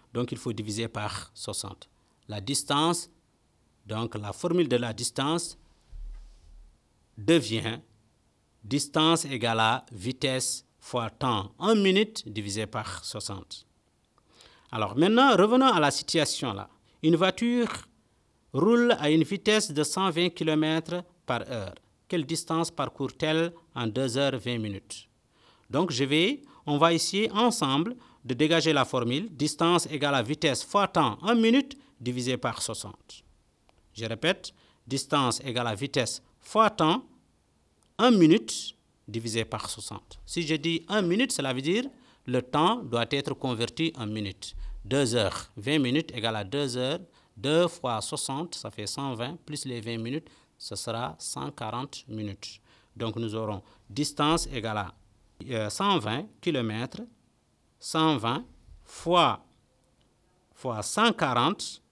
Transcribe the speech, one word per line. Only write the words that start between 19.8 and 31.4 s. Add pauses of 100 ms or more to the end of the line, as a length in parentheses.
cent
vingt
kilomètres (220)
par
heure. (320)
Quelle
distance
parcourt-elle (220)
en
deux
heures
vingt
minutes ? (640)
Donc
je
vais, (240)
on
va
essayer
ensemble (300)
de
dégager
la
formule
distance
égale
à
vitesse
fois
temps
en
minutes (220)